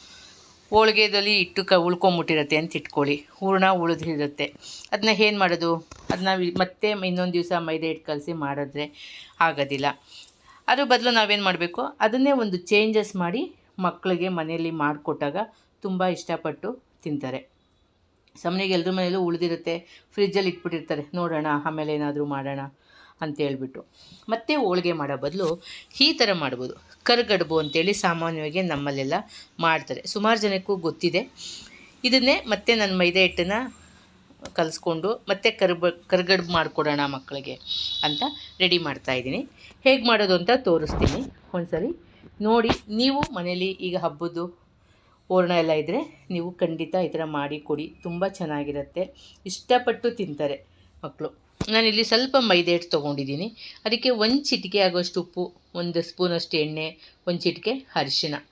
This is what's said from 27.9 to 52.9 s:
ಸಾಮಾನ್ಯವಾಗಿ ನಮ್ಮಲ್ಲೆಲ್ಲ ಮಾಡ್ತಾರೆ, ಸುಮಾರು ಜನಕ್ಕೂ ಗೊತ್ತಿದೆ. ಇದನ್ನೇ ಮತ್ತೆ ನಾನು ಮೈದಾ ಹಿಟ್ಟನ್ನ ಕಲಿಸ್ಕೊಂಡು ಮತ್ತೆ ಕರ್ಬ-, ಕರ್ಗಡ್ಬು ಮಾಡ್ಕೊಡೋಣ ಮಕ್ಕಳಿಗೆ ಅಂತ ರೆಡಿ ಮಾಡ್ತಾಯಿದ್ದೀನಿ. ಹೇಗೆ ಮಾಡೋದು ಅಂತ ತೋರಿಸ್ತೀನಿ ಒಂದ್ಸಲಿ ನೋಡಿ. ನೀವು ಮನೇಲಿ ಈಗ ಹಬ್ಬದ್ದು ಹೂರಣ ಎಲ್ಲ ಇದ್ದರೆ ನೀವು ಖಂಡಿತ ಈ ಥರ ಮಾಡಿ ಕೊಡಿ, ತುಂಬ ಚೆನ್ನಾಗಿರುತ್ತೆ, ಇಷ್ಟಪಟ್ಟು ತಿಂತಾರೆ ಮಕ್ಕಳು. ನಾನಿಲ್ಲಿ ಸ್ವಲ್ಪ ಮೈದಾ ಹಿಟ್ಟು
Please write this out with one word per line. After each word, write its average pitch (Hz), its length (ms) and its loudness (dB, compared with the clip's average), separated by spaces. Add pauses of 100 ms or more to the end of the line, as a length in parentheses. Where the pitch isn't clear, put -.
ಸಾಮಾನ್ಯವಾಗಿ 165 680 -2
ನಮ್ಮಲ್ಲೆಲ್ಲ 143 480 -2 (460)
ಮಾಡ್ತಾರೆ, 160 380 0 (100)
ಸುಮಾರು 214 320 2
ಜನಕ್ಕೂ 196 300 -2 (120)
ಗೊತ್ತಿದೆ. 170 360 0 (880)
ಇದನ್ನೇ 262 280 4 (160)
ಮತ್ತೆ 202 180 0 (120)
ನಾನು 190 200 0
ಮೈದಾ 180 240 4
ಹಿಟ್ಟನ್ನ 185 320 -2 (960)
ಕಲಿಸ್ಕೊಂಡು 165 540 -2 (220)
ಮತ್ತೆ 214 180 4 (100)
ಕರ್ಬ-, 175 340 2 (180)
ಕರ್ಗಡ್ಬು 180 460 2
ಮಾಡ್ಕೊಡೋಣ 151 420 0 (160)
ಮಕ್ಕಳಿಗೆ 135 400 -10 (500)
ಅಂತ 151 160 -2 (400)
ರೆಡಿ 175 260 4
ಮಾಡ್ತಾಯಿದ್ದೀನಿ. 131 540 -4 (420)
ಹೇಗೆ 254 180 6 (100)
ಮಾಡೋದು 202 280 4
ಅಂತ 180 100 0 (180)
ತೋರಿಸ್ತೀನಿ - 520 2 (360)
ಒಂದ್ಸಲಿ 175 360 -4 (520)
ನೋಡಿ. 226 260 4 (280)
ನೀವು 269 200 2 (160)
ಮನೇಲಿ 180 320 -2 (200)
ಈಗ 175 160 -4
ಹಬ್ಬದ್ದು 165 400 -4 (840)
ಹೂರಣ 185 220 4 (100)
ಎಲ್ಲ 160 200 2
ಇದ್ದರೆ 170 180 -2 (340)
ನೀವು 170 140 -4 (140)
ಖಂಡಿತ 165 340 -4 (100)
ಈ 156 80 -4
ಥರ 160 100 -4 (120)
ಮಾಡಿ 143 220 -4 (100)
ಕೊಡಿ, 151 180 -4 (200)
ತುಂಬ 175 220 -4 (100)
ಚೆನ್ನಾಗಿರುತ್ತೆ, 147 680 -6 (460)
ಇಷ್ಟಪಟ್ಟು 240 680 0
ತಿಂತಾರೆ 147 400 -4 (460)
ಮಕ್ಕಳು. 151 260 -10 (440)
ನಾನಿಲ್ಲಿ 220 360 2
ಸ್ವಲ್ಪ 254 260 2 (140)
ಮೈದಾ 175 260 4
ಹಿಟ್ಟು 170 200 -4